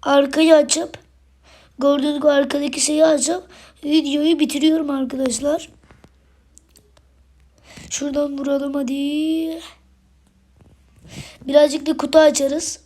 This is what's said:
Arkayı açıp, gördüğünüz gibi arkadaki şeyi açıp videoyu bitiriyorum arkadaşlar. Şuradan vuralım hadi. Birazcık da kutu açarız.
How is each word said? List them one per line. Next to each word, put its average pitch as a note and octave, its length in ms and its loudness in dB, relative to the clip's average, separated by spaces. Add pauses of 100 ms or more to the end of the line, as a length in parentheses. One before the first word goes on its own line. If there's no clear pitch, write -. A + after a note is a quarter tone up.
Arkayı C#4+ 540 4
açıp, - 440 0 (800)
gördüğünüz C#4+ 360 0
gibi D4 140 2
arkadaki C#4+ 520 0
şeyi D4+ 240 2
açıp D#4+ 380 0 (400)
videoyu D4 560 0
bitiriyorum D4+ 500 0
arkadaşlar. C4+ 800 -4 (2250)
Şuradan C#4+ 500 -6
vuralım C#4 340 -4
hadi. D4+ 840 -4 (1800)
Birazcık D4 440 2
da D#4 120 -2
kutu D#4 220 2
açarız. D4 680 0